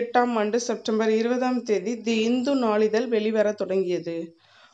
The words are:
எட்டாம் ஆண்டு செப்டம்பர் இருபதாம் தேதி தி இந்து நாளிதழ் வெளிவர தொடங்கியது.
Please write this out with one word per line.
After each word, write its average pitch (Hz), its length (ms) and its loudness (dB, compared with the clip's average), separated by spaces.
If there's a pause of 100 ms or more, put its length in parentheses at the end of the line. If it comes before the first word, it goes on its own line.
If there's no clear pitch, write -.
எட்டாம் 240 340 2
ஆண்டு 214 260 0
செப்டம்பர் 220 500 0
இருபதாம் 247 520 0
தேதி 220 380 -2
தி 226 220 0
இந்து 247 320 2
நாளிதழ் 220 520 2
வெளிவர 214 460 0
தொடங்கியது. 175 840 -4 (400)